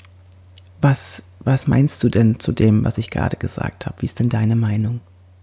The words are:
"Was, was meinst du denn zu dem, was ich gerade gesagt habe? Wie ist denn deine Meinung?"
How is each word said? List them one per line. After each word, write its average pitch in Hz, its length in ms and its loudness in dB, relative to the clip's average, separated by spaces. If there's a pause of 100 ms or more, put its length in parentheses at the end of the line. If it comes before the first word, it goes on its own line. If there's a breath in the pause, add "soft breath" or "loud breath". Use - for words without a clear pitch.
(800)
"Was, - 420 0 (160)
was 131 280 0
meinst 131 360 2
du 123 60 4
denn 113 300 2
zu - 120 -4
dem, 107 320 4
was - 140 -2
ich 110 120 -6
gerade - 280 -4
gesagt - 480 -8
habe? - 140 -8
Wie - 60 -4
ist - 140 -6
denn 120 100 0
deine 110 260 2
Meinung?" 110 440 0 (440)